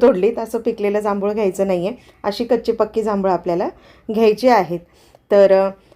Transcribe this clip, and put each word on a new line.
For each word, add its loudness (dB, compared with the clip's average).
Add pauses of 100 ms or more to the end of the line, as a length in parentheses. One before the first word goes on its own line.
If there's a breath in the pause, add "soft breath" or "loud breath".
तोडलीत. 2
असं -6
पिकलेलं -2
जांभूळ -2
घ्यायचं -2
नाही -2
आहे, -8 (280 soft breath)
अशी -4
कच्ची -2
पक्की -2
जांभळं -2
आपल्याला -2 (460 soft breath)
घ्यायची 2
आहेत. 2 (500 soft breath)
तर, 6
अ, 4 (260 soft breath)